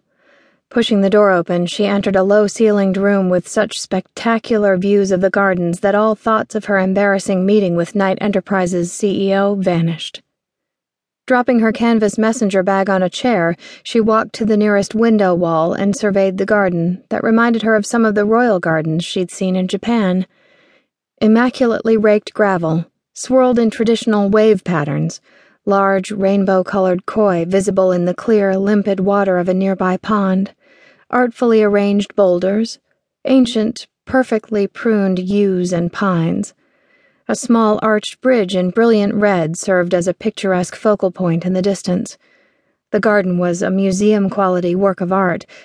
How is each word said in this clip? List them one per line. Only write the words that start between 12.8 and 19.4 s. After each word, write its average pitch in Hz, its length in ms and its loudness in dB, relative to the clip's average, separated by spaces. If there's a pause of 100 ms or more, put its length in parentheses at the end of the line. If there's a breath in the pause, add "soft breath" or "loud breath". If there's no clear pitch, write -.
on 190 120 0
a 180 80 0
chair, 175 460 0 (260 loud breath)
she - 180 -2
walked 220 340 0
to 226 100 -6
the 214 120 2
nearest 202 380 0
window 214 400 2
wall 165 380 0
and 196 240 -2
surveyed 196 420 0
the 196 80 -2
garden 185 640 0
that - 140 -4
reminded 226 380 2
her 220 120 2
of 214 120 0
some 233 180 0
of 214 100 0
the 208 100 0
royal 220 360 2
gardens 160 440 -2
she'd 185 260 -6
seen 185 260 -4